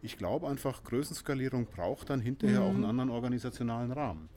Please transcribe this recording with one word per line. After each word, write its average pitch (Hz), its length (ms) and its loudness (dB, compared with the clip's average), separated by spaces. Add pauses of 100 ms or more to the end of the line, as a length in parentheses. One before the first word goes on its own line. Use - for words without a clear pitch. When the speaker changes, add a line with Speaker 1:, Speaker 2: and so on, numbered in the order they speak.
Speaker 1:
ich - 160 -10
glaub 160 260 0
einfach, 139 400 -2
Größenskalierung 131 840 0
braucht 90 420 -4
dann 139 100 2
hinterher 143 420 4
Speaker 2:
Mhm. 190 40 4
Speaker 1:
auch 190 80 4
einen 123 120 2
anderen 127 260 2
organisationalen 120 800 0
Rahmen. 104 460 -4